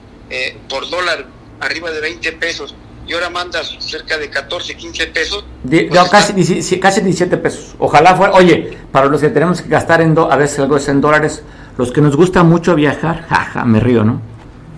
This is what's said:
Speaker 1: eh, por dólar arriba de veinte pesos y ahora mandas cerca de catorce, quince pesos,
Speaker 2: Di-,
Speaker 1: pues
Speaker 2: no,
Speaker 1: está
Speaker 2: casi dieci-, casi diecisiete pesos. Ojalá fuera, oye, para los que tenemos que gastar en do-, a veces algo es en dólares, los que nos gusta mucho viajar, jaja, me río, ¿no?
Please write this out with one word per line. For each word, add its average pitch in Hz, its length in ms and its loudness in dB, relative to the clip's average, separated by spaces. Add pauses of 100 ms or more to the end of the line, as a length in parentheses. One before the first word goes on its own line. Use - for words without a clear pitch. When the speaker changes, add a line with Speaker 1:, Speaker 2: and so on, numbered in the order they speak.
(300)
Speaker 1:
eh, 131 280 -8 (100)
por 131 220 -8
dólar 165 380 -4 (320)
arriba 160 320 -8
de 156 100 -8
veinte 160 320 -8
pesos 160 420 -10 (320)
y 156 60 -8
ahora 175 160 -4
mandas 175 500 -8
cerca 156 380 -8
de 143 120 -8
catorce, 156 460 -8
quince 165 320 -8
pesos, 165 360 -6 (200)
Speaker 2:
Di-, 160 220 2
Speaker 1:
pues 170 140 2
Speaker 2:
no, 180 60 6
Speaker 1:
está 208 140 4
Speaker 2:
casi 202 140 2
dieci-, 180 460 0
casi 196 220 2
diecisiete 180 360 0
pesos. - 420 -8
Ojalá 156 360 4
fuera, 196 180 2
oye, 185 440 4 (140)
para 139 160 2
los 143 120 0
que 147 100 2
tenemos 156 320 0
que - 80 -12
gastar 160 320 2
en 160 120 4
do-, 165 180 2
a 127 40 4
veces 143 240 0
algo 139 180 2
es 143 100 -2
en 139 140 2
dólares, 151 400 0 (360)
los 127 140 -2
que 139 80 -2
nos 147 160 4
gusta 180 280 4
mucho 165 320 4
viajar, 151 520 -2
jaja, - 380 -4
me 110 140 4
río, 113 240 2
¿no? 117 180 0 (560)